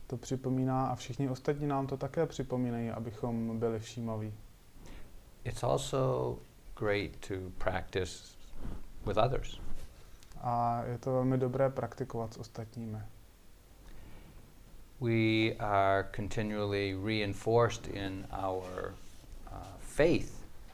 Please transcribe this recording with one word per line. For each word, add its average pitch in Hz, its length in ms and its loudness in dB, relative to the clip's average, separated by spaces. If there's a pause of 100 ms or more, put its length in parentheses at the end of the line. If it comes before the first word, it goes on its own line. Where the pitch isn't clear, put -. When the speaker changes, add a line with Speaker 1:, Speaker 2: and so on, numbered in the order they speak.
(100)
Speaker 1:
to 123 60 -4
připomíná 131 720 0
a 123 80 0
všichni 131 340 -2
ostatní 143 380 0
nám 139 200 0
to 135 100 -2
také 147 300 0
připomínají, 123 640 -2
abychom 113 680 -2
byli 113 200 0
všímaví. 110 560 -4 (1080)
Speaker 2:
It's 117 180 -4
also 131 760 2 (400)
great 101 500 0
to 101 60 -4 (240)
practice - 760 0 (720)
with 98 100 0
others. 123 440 4 (800)
Speaker 1:
A 120 440 2
je 120 140 -2
to 131 140 0
velmi 127 260 6
dobré 127 320 4
praktikovat 117 640 -2
s - 20 -12
ostatními. 110 640 -8 (2000)
Speaker 2:
We 113 580 6
are 98 580 6
continually 101 880 0
reinforced 110 840 2
in 95 400 -4 (200)
our, 92 480 -4 (520)
uh, 95 120 -10 (220)
faith - 680 2 (280)